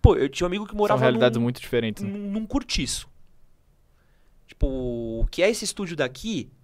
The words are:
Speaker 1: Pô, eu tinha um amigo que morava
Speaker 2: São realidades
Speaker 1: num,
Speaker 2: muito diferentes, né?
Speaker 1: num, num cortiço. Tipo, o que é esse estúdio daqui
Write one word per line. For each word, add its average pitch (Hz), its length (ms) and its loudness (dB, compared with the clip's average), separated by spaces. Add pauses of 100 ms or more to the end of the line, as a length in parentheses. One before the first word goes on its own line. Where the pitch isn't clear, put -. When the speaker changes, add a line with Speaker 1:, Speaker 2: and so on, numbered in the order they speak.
Speaker 1:
Pô, 190 140 8
eu 135 120 2
tinha 170 180 -2
um 175 40 0
amigo 208 160 -4
que - 100 -16
morava 208 220 2
Speaker 2:
São 127 60 2
realidades 123 340 4
Speaker 1:
num, 117 60 2
Speaker 2:
muito 123 180 -2
diferentes, 113 420 -2
né? - 60 -4
Speaker 1:
num, 202 220 -8
num 220 160 -4
cortiço. - 600 -4 (1400)
Tipo, - 200 -2
o 120 640 -2
que - 140 0
é 202 80 6
esse 226 120 -4
estúdio 185 320 -6
daqui 139 540 -4 (140)